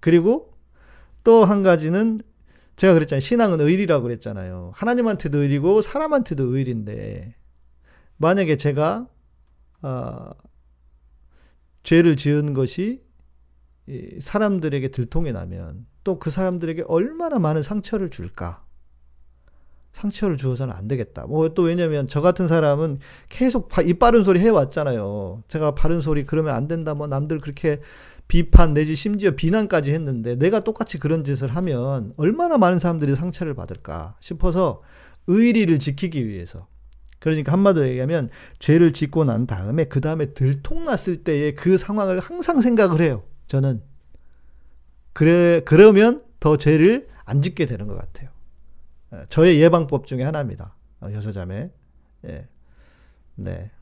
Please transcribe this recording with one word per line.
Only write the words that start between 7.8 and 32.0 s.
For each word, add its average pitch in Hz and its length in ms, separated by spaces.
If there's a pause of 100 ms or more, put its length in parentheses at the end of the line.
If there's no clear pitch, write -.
만약에 165 400
제가, 151 500 (760)
어, 123 460 (1500)
죄를 165 320
지은 147 380
것이 175 500 (840)
이 - 320
사람들에게 156 680
들통이 135 420
나면 90 540 (180)
또 185 160
그 160 120
사람들에게 170 560
얼마나 294 520
많은 156 220
상처를 208 480
줄까? 87 540 (1300)
상처를 202 440
주어서는 127 360
안 95 140
되겠다. 120 400
뭐 160 260
또 175 100
왜냐면 165 440
저 143 140
같은 180 260
사람은 156 520 (300)
계속 254 400
바-, - 120
입 175 180
바른 233 240
소리 185 160
해왔잖아요. 120 1080
제가 151 280
바른 165 260
소리 147 240
그러면 156 300
안 131 120
된다, 160 280
뭐 147 120
남들 147 320
그렇게 147 420 (500)
비판 170 420
내지 151 220
심지어 202 360
비난까지 160 600
했는데 127 460
내가 190 240
똑같이 220 380
그런 151 260
짓을 139 280
하면 135 640